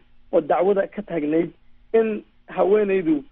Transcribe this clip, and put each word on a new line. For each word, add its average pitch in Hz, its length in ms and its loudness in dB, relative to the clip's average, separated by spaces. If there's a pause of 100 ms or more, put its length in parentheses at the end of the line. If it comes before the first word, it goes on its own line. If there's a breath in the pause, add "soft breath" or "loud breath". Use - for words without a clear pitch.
(320)
oo 165 100 2
dacwada 185 460 0
ka - 140 -12
taagnayd 160 480 -2 (440)
in 220 300 0 (240)
haweenaydu, 185 840 0